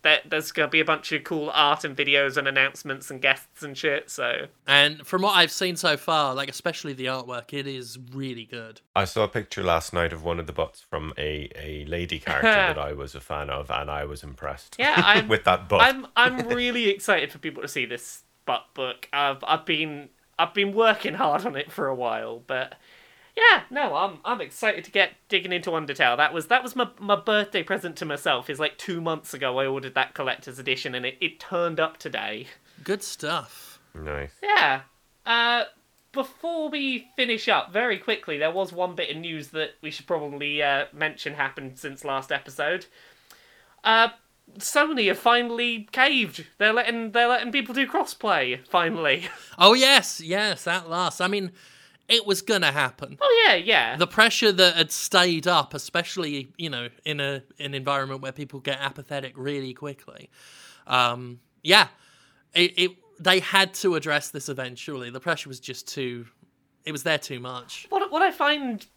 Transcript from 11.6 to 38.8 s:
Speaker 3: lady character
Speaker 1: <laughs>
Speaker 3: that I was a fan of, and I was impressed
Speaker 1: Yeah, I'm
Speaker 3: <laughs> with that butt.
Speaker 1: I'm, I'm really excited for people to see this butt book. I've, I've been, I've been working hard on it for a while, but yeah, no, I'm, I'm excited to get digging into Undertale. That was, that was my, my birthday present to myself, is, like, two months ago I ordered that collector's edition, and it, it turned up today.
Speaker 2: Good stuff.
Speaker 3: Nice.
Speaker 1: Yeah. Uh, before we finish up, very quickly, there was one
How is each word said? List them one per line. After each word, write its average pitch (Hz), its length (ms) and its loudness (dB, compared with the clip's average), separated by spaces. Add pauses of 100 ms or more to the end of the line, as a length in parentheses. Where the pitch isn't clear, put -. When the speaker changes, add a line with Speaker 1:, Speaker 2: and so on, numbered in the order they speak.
Speaker 3:
lady 85 340 -6
character 76 280 0
Speaker 1:
<laughs> 220 40 4
Speaker 3:
that 185 260 2
I 71 140 -4
was - 240 -10
a - 60 -14
fan 73 280 -8
of, 69 220 -6
and 71 180 -4
I 73 140 -4
was 73 200 -12
impressed 71 540 -12
Speaker 1:
Yeah, 269 280 2
I'm - 220 6
Speaker 3:
<laughs> 220 60 4
with - 120 0
that 92 240 2
butt. - 120 6
Speaker 1:
I'm, 262 240 6 (120)
I'm 247 320 2
really 240 400 0
excited 196 420 0
for 147 60 -18
people 143 240 -10
to 143 80 -8
see 127 160 -4
this - 380 -12 (220)
butt 127 280 -2
book. 127 400 -8
I've, 139 340 0
I've 160 180 0
been, 151 440 -4 (280)
I've 165 160 0
been 202 200 0
working 220 400 4
hard 156 320 0
on 139 100 -4
it 143 160 -8
for 165 160 -4
a 135 80 -2
while, 117 500 -6
but 127 300 -6 (600)
yeah, 453 260 6 (100)
no, 254 240 0
I'm, 170 280 0
I'm 214 180 -4
excited 202 440 -4
to - 60 -20
get 190 220 2 (140)
digging 185 240 0
into 175 200 -2
Undertale. 143 460 2
That 151 180 4
was, 160 120 -4
that 254 140 4
was 247 140 -10
my, 247 120 0 (120)
my 202 160 2
birthday 202 480 0
present 175 320 -4
to 175 100 -8
myself, 139 420 -2
is, 139 120 -8
like, 151 180 -2
two 170 240 -6
months 160 320 -6
ago 131 240 -2
I 135 80 2
ordered 135 300 -4
that 131 180 0
collector's 131 460 -6
edition, 131 340 -4
and 127 100 -6
it, 131 160 -6
it - 200 -4
turned 170 400 -4
up 156 180 -2
today. 110 480 -8 (380)
Speaker 2:
Good 196 180 -4
stuff. - 800 -8 (160)
Speaker 3:
Nice. 73 380 -8 (100)
Speaker 1:
Yeah. 160 380 2 (440)
Uh, 233 380 2 (480)
before 311 580 -6
we 269 460 -4
finish 233 340 -2
up, 175 240 2
very 220 240 0
quickly, 165 400 -4
there 156 140 0
was 185 200 -4
one 175 220 -4